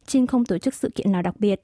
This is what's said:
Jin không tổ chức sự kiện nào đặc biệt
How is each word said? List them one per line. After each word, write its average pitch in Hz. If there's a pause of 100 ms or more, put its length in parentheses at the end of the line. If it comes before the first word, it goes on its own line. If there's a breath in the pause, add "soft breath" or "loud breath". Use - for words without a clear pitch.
Jin 254
không 240
tổ 180
chức 262
sự -
kiện -
nào 180
đặc 180
biệt 202